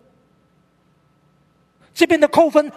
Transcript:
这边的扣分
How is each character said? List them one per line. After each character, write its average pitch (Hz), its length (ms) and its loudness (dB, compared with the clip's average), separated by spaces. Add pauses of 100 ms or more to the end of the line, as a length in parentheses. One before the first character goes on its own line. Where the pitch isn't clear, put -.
(1900)
这 - 160 -2
边 330 100 -2
的 294 120 0
扣 320 200 2
分 302 280 -2